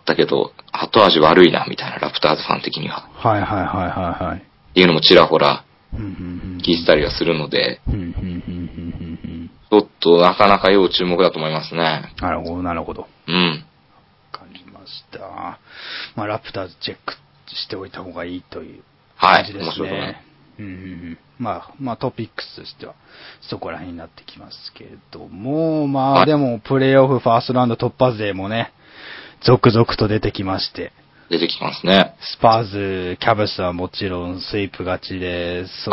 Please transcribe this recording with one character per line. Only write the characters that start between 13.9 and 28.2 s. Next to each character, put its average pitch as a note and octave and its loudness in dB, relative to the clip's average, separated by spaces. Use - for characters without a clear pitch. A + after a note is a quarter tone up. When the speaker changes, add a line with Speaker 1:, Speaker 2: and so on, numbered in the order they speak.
Speaker 2:
わ - -16
か - -20
り F#2 -20
ま G2 -20
し - -20
た。 F2+ -14
ま G#2+ -6
あ、 - -6
ラ G#2 -2
プ - -18
タ G2 -8
ー F#2 -12
ズ - -20
チ - -8
ェ - -16
ッ - -20
ク - -12
し - -12
て - -10
お F#2+ -10
い F2+ -16
た F2+ -16
方 F2+ -16
が F2 -10
い F2+ -10
い F2+ -12
と - -16
い - -20
う - -20
Speaker 1:
は E2+ 6
い。 - -2
Speaker 2:
感 - -14
じ - -
で - -12
す - -8
ね。 - -6
Speaker 1:
面 D#2+ -6
白 F#2 -6
い - -6
と F#2+ -6
思 G2 -6
い - -6
ま F#2+ -10
す。 - -20
Speaker 2:
う A2 -16
ん - -14
う G2+ -14
ん F#2 -14
う - -14
ん。 F2 -14
ま A#2 -4
あ、 F2 -10
ま C3+ -6
あ、 - -8
ト B2+ -4
ピ - -8
ッ G#2 -12
ク - -10
ス - -18
と - -18
し - -20
て - -18
は、 - -18
そ - -10
こ F2 -8
ら D#2 -8
辺 F2 -12
に E2+ -12
な E2 -16
っ - -18
て - -20
き - -20
ま G#2 -20
す - -20
け - -20
れ - -20
ど - -18
も、 D3+ -2
ま C#3 -2
あ、 C3+ 2
Speaker 1:
は F#2 6
い。 - 2
Speaker 2:
で D3+ 4
も、 B2 0
プ C3+ -2
レ C3+ 4
イ C3+ 6
オ C3+ 8
フ C3+ 2
フ A#2+ -2
ァ A2+ 6
ー - -2
ス - -8
ト C3 -2
ラ B2+ 2
ウ B2 2
ン - 2
ド A#2 -2
突 A#2+ -2
破 B2+ 4
勢 G#2+ -4